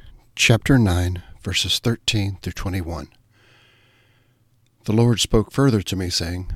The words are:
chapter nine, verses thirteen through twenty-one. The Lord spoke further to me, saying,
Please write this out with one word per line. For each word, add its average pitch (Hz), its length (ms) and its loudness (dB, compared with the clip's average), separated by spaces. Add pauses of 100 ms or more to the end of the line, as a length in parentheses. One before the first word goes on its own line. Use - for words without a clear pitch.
(360)
chapter 127 420 4
nine, 90 460 2 (180)
verses - 380 -4
thirteen 101 600 -2
through 87 100 -8
twenty-one. 85 560 -6 (1800)
The 107 60 -2
Lord 117 300 4
spoke - 320 0
further 127 280 2
to - 140 -6
me, 92 140 -4
saying, 90 460 -6